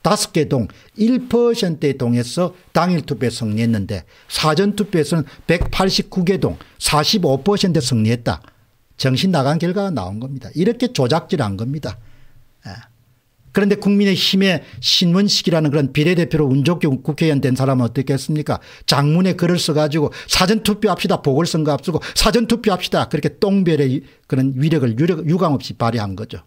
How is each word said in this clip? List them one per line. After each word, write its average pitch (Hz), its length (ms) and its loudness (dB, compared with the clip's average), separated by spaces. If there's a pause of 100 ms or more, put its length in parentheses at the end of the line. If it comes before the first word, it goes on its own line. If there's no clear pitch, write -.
다섯 - 320 0
개 147 160 0
동, 123 200 0 (280)
일 247 320 0
퍼센트의 202 720 0
동에서 120 560 -2 (180)
당일 170 300 2
투표에 120 260 -2
승리했는데 110 760 -2 (220)
사전 180 480 0
투표에서는 170 500 -2 (220)
백팔십구 185 800 0
개 190 160 0
동, 85 160 -2 (220)
사십오 147 640 0
퍼센트 190 360 0
승리했다. 120 640 0 (560)
정신 131 340 0
나간 151 280 0
결과가 185 320 -2
나온 104 280 -6
겁니다. 131 360 -10
이렇게 233 400 0
조작질한 131 640 0
겁니다. 127 400 -8 (680)
예. - 40 -16 (800)
그런데 202 220 2
국민의힘의 196 880 2 (180)
신원식이라는 170 920 2
그런 139 220 0
비례대표로 160 540 2
운 135 180 2
좋게 165 240 0 (140)
국회의원 147 400 0
된 131 120 2
사람은 131 300 2
어떻게 131 300 -2
했습니까? 147 460 -4 (260)
장문에 156 480 2
글을 175 240 0
써가지고 151 540 0 (140)
"사전투표합시다. 202 960 2
보궐선거 151 520 0
앞두고 156 280 -4 (140)
사전투표합시다." 214 960 2
그렇게 151 300 -2
똥별의 160 680 2 (220)
그런 135 300 0
위력을 131 420 2
유력-, 160 300 0
유감 170 240 2
없이 110 220 -4
발휘한 113 420 -2
거죠. 104 300 -10